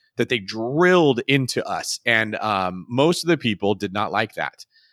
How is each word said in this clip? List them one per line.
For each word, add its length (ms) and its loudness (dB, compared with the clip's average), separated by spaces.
that 120 -2
they 120 -2
drilled 880 2
into 360 0
us. 400 -6
And, 340 0
um, 500 -2
most 340 2
of 60 -8
the 100 2
people 380 0
did 160 -6
not 180 -4
like 240 -2
that. 320 -8